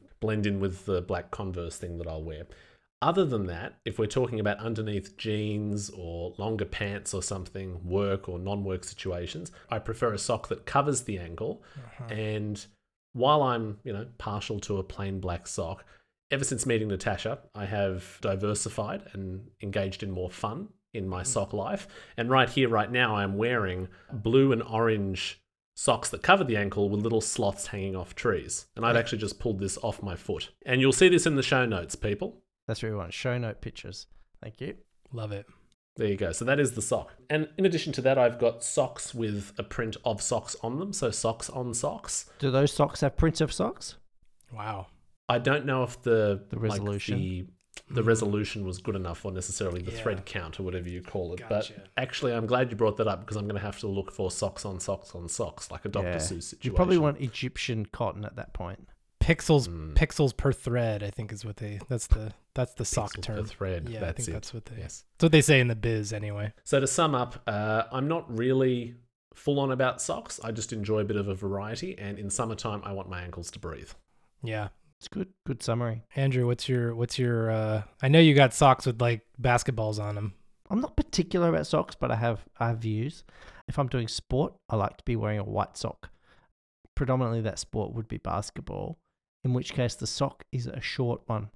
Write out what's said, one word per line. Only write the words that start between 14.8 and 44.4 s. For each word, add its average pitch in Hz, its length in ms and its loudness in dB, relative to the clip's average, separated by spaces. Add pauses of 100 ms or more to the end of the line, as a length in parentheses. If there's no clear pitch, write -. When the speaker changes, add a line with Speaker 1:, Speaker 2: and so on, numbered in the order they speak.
Speaker 1:
plain 98 340 -6
black 87 280 -4
sock, 87 400 -6 (440)
ever 139 140 0
since 123 220 -2
meeting 110 220 2
Natasha, 98 500 -2 (160)
I 104 100 -6
have 98 560 -2
diversified 104 840 -2 (100)
and 95 360 -10 (120)
engaged 98 400 -2
in 101 80 -6
more 90 200 -4
fun 131 380 -6 (240)
in 95 160 -4
my 92 140 -4
Speaker 2:
Mm. 90 40 -4
Speaker 1:
sock - 280 -2
life. 104 340 -4 (300)
And 117 100 -2
right 127 220 6
here, 131 180 4
right 113 240 2
now, 123 240 4
I'm 98 220 0
wearing 101 500 0 (240)
blue 127 400 6
and 117 100 2
orange 110 760 0 (360)
socks - 360 2
that - 120 -8
cover 190 220 6
the 117 140 2
ankle 101 320 2
with 104 100 2
little 113 220 2
sloths - 460 -2
hanging 95 280 -4
off - 180 -10
trees. - 520 -2 (100)
And 110 80 -4
I've 117 120 6
Speaker 2:
Yeah. 117 40 6
Speaker 1:
actually 113 180 -2
just 104 200 -6
pulled 107 220 -2
this 98 180 -2
off - 240 -4
my 98 120 -6
foot. - 360 -4 (160)
And 127 160 4
you'll 135 100 8
see 185 160 8
this 175 160 8
in 156 120 4
the 135 60 2
show 127 220 4
notes, 92 320 -2
people. 110 420 -4 (300)
Speaker 3:
That's 110 120 -4
what 113 100 -4
we 107 40 -4
want. 87 160 -8
Show 123 260 -2
note 113 220 -4
pictures. - 460 -12 (360)
Thank - 180 -14
you. 135 140 -8 (380)
Speaker 2:
Love 110 200 -6
it. 101 140 -10 (500)
Speaker 1:
There 110 100 0
you 101 100 2
go. 95 160 0
So - 120 -4
that 139 160 4
is 127 120 2
the 110 100 -6
sock. 113 300 -2 (160)
And 151 200 0 (100)
in 190 80 4
addition 165 280 0
to 127 80 -4
that, 135 140 6
I've 120 220 6
got 117 240 2
socks - 500 -2
with 104 460 -4
a 113 60 -6
print 113 400 -4
of 110 180 0
socks - 400 -2
on 120 160 -2
them. 196 140 -4
So 123 180 0
socks - 400 -2
on 123 240 -4
socks. - 640 -4
Speaker 3:
Do 139 120 2
those 139 220 4
socks - 280 2
have 139 160 2
prints 160 240 4
of 156 120 2
socks? - 440 -4 (580)